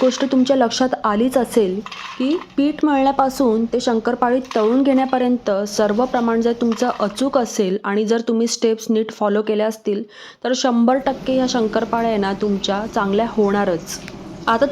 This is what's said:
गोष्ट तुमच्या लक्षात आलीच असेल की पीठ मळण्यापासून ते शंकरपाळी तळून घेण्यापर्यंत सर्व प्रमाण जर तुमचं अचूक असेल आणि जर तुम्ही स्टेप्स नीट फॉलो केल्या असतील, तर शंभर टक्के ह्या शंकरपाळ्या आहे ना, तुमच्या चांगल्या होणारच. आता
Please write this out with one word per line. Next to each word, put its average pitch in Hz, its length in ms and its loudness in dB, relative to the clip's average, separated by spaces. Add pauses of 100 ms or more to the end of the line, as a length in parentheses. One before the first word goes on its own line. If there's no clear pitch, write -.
गोष्ट 254 320 2
तुमच्या 262 240 4
लक्षात 254 380 2 (100)
आलीच 226 340 2
असेल 214 400 0 (400)
की 269 180 0 (200)
पीठ 302 280 0
मळण्यापासून 269 800 2
ते 240 160 -2
शंकरपाळी 240 600 0 (160)
तळून 233 260 4
घेण्यापर्यंत 262 680 2 (180)
सर्व 208 360 0
प्रमाण 233 360 0
जर 233 120 2
तुमचं 233 380 0 (100)
अचूक 254 380 0
असेल 202 460 -2
आणि 202 200 -2
जर 226 160 0
तुम्ही 233 260 0
स्टेप्स 220 440 -2
नीट 220 200 0
फॉलो 208 320 0
केल्या 214 240 0
असतील, 220 360 -4 (420)
तर 240 100 0
शंभर 254 440 2
टक्के 262 340 -4
ह्या 262 160 2
शंकरपाळ्या 233 640 0
आहे 214 80 0
ना, 196 140 0
तुमच्या 202 520 -2 (100)
चांगल्या 202 360 0
होणारच. 196 680 0 (480)
आता 233 260 2